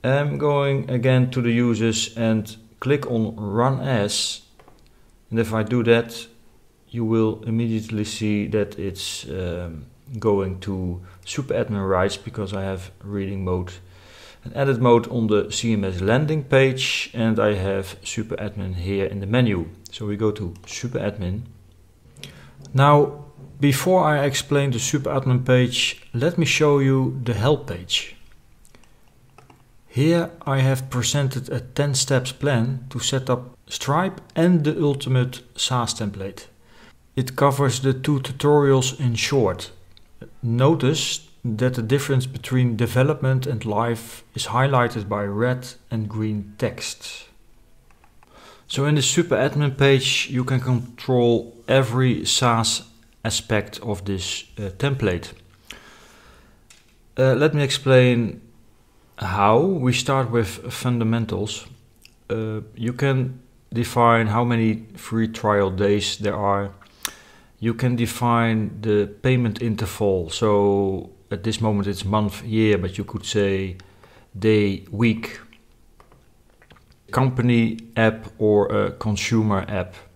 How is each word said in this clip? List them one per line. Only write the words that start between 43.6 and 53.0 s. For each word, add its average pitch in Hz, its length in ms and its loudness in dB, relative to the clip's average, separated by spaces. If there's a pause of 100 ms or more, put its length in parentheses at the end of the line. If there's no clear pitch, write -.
live 113 580 -4 (120)
is - 120 -6
highlighted 120 640 0
by 101 140 -2
red 120 440 -2 (220)
and 107 180 -4
green 107 500 -4
text. - 720 -8 (1400)
So 139 180 -2
in 151 100 4
the 143 60 2
super 165 340 2
admin 139 420 0
page, 139 520 4
you 127 140 -2
can 131 160 0
control 123 960 0 (120)
every 127 580 2
saas 117 580 0 (420)